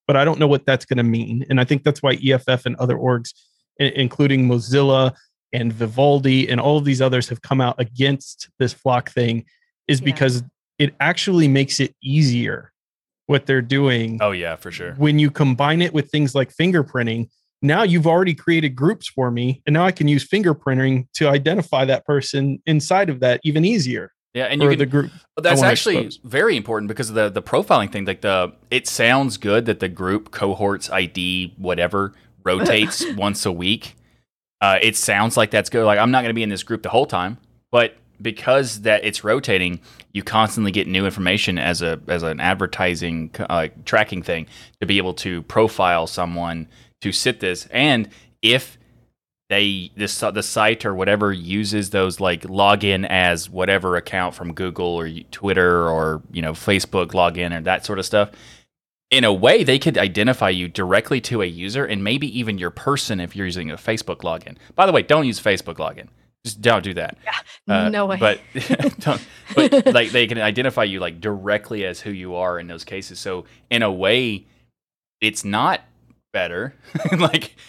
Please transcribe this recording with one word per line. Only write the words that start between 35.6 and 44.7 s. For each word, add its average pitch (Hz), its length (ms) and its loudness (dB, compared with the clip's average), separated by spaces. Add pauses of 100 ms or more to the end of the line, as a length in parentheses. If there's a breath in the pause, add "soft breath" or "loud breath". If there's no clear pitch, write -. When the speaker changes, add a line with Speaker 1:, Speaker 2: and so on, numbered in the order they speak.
Speaker 3:
good. 117 160 0
Like, 104 140 4
I'm 113 140 4
not 127 100 4
gonna 117 120 -2
be 113 100 -2
in 107 60 -4
this 92 120 -6
group 113 220 -6
the 90 60 -6
whole 131 160 2
time, 95 320 -6 (340)
but 120 240 2 (260)
because 117 600 -2
that 107 220 2
it's - 200 -6
rotating, 98 560 0 (320 loud breath)
you 98 100 -6
constantly 110 480 0
get 95 160 0
new 92 200 0
information 92 520 -2
as 80 240 -2
a, 82 240 -4
as 85 160 -2
an 80 160 -4
advertising, 87 920 -2 (200)
uh, 82 160 0 (180)
tracking 107 380 0
thing 82 240 -6 (340 loud breath)